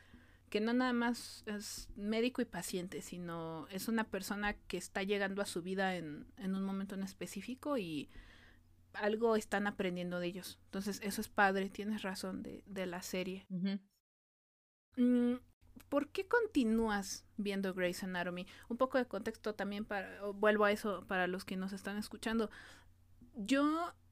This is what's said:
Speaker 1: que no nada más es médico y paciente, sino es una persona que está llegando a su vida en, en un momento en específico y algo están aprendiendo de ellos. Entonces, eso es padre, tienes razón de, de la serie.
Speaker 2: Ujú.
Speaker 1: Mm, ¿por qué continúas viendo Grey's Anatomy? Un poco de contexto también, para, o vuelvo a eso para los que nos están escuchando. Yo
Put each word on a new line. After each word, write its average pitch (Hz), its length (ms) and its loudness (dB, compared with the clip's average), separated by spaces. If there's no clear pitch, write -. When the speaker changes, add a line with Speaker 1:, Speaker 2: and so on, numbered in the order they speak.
Speaker 1:
que 208 100 0
no 226 120 2
nada 254 200 4
más 240 540 -2
es 208 500 -6
médico 226 460 2
y 233 40 -2
paciente, 180 560 -4
sino 165 680 -6
es 190 200 -6
una 226 160 2
persona 208 500 -2
que - 220 -8
está 196 260 -4
llegando 196 400 0
a 202 40 -6
su 175 160 -4
vida 185 340 0
en, 156 300 -8
en 190 180 -2
un 190 100 0
momento 196 300 -2
en 190 80 -4
específico 202 760 -4
y 165 320 -4
algo 220 420 4
están 208 300 0
aprendiendo 180 540 -2
de 175 80 0
ellos. 180 380 -8
Entonces, 196 380 -4
eso 202 160 -2
es 214 80 -6
padre, 196 420 6
tienes 208 320 -4
razón 190 400 -4
de, - 240 -12
de 190 200 -6
la 175 160 -6
serie. 185 480 -4
Speaker 2:
Ujú. 190 300 0
Speaker 1:
Mm, 247 380 6
¿por 277 220 2
qué 381 160 -4
continúas 226 960 2
viendo 196 380 0
Grey's 180 280 0
Anatomy? 180 440 -4
Un 240 80 -4
poco 262 220 4
de 247 80 2
contexto 220 480 -4
también, 202 300 -4
para, 190 420 -6
o 202 60 -2
vuelvo 208 320 6
a 202 80 8
eso 208 340 -2
para 185 200 2
los 185 180 -2
que 190 120 -4
nos 190 160 -4
están 202 240 -6
escuchando. 220 540 0
Yo 285 600 4